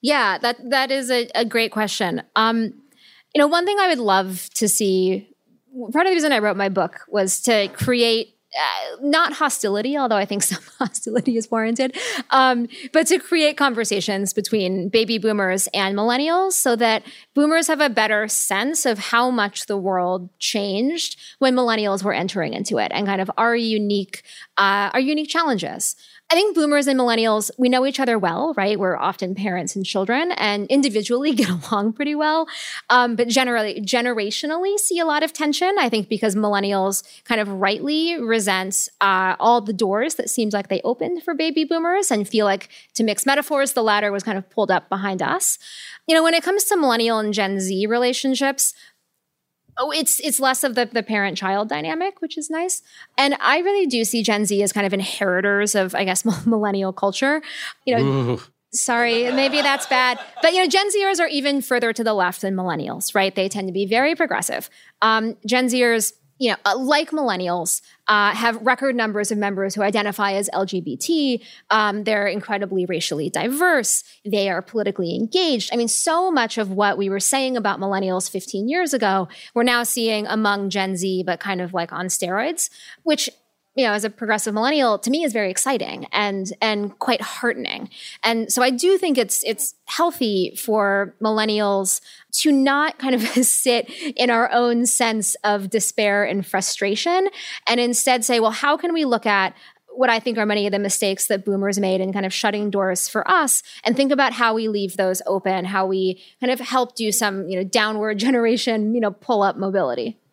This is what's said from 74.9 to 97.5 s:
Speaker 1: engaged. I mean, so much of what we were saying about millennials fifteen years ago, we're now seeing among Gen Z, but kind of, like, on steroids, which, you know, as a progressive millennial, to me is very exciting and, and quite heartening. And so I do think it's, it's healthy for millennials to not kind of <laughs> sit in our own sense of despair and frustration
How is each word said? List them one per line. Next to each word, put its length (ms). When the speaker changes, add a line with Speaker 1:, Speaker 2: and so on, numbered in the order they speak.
Speaker 1:
engaged. 560
I 60
mean, 100
so 460
much 240
of 140
what 260
we 140
were 100
saying 380
about 200
millennials 520
fifteen 400
years 240
ago, 340
we're 120
now 180
seeing 440
among 440
Gen 260
Z, 280
but 160
kind 200
of, 140
like, 180
on 140
steroids, 640
which, 260
you 80
know, 80
as 120
a 60
progressive 420
millennial, 460
to 120
me 120
is 100
very 180
exciting 600
and, 500
and 380
quite 220
heartening. 680
And 280
so 100
I 80
do 280
think 180
it's, 280
it's 300
healthy 720
for 680
millennials 800
to 180
not 480
kind 160
of 80
<laughs> 220
sit 440
in 120
our 240
own 340
sense 580
of 260
despair 540
and 200
frustration 840